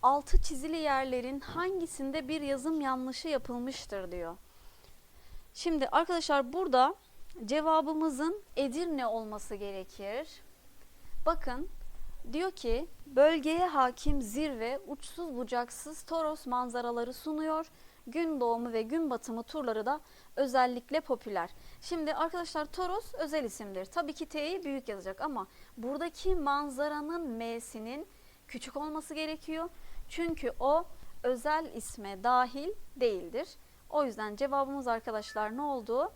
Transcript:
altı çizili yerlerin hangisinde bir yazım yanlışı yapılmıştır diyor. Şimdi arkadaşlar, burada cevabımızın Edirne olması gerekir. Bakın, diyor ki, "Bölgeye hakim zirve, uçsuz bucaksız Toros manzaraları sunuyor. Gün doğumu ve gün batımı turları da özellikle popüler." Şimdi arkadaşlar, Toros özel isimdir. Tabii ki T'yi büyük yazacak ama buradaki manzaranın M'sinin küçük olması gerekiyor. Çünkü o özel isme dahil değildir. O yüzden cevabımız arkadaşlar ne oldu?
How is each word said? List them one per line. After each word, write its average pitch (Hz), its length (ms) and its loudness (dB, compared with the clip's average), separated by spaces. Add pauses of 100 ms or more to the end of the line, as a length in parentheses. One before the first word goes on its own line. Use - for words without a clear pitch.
altı 277 380 8
çizili 311 360 0
yerlerin 269 600 0
hangisinde 320 880 -2
bir 302 140 -2
yazım 285 400 0
yanlışı 262 460 -2
yapılmıştır 247 840 -4
diyor. 175 240 -6 (1160)
Şimdi 311 340 2
arkadaşlar, 311 640 2
burada 302 420 6 (500)
cevabımızın 311 960 2 (120)
Edirne 277 520 0
olması 214 480 -4
gerekir. 202 880 -8 (840)
Bakın, 311 440 2 (640)
diyor 359 180 0
ki, 254 360 2 (180)
"Bölgeye 311 640 6
hakim 262 540 6
zirve, 240 680 0
uçsuz 294 480 -8
bucaksız 247 680 -4
Toros 311 420 -2
manzaraları 240 680 -2
sunuyor. 311 580 -2 (360)
Gün 311 320 0
doğumu 233 340 2
ve 220 80 2
gün 294 280 0
batımı 233 340 -4
turları 214 420 -2
da 285 160 0 (340)
özellikle 254 640 4
popüler." 202 480 -2 (320)
Şimdi 311 320 -2
arkadaşlar, 330 520 -2
Toros 370 480 -2
özel 302 300 0
isimdir. 196 420 -6
Tabii 311 280 -2
ki 320 120 -6
T'yi 320 380 -4
büyük 269 260 -4
yazacak 190 320 -8
ama 254 260 -4 (300)
buradaki 311 580 0
manzaranın 294 920 -2
M'sinin 233 800 -8 (400)
küçük 254 300 -10
olması 311 360 -6
gerekiyor. 320 560 -4 (400)
Çünkü 330 500 -2
o 302 260 4 (380)
özel 285 520 0
isme 202 480 -8
dahil 254 460 4 (260)
değildir. 220 540 0 (400)
O 294 160 4
yüzden 214 300 -4
cevabımız 269 520 0
arkadaşlar 220 720 -2
ne 277 40 -4
oldu? 262 540 0